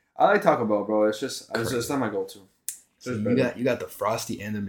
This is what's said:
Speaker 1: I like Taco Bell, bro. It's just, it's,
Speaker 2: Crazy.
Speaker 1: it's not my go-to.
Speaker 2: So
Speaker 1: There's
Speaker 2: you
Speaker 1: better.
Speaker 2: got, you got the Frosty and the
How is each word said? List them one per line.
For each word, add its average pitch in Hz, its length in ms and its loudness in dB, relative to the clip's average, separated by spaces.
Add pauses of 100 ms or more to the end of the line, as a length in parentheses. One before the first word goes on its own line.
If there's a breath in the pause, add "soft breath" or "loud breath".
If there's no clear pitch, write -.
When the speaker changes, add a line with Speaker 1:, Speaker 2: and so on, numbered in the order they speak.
(180)
Speaker 1:
I - 80 4
like 202 160 6
Taco 147 240 4
Bell, 104 180 2
bro. 107 240 2
It's 107 120 0
just, - 240 -6
it's, - 80 -20
Speaker 2:
Crazy. 113 260 0
Speaker 1:
it's 117 120 -2
not 143 100 0
my 117 100 0
go-to. 98 300 -6 (600)
Speaker 2:
So 127 120 -8
Speaker 1:
There's 113 80 -4
Speaker 2:
you 104 40 -2
Speaker 1:
better. 120 120 2
Speaker 2:
got, 123 220 0
you 120 60 -6
got 123 160 0
the 90 80 -8
Frosty 110 540 -4
and 104 140 -6
the 104 140 -4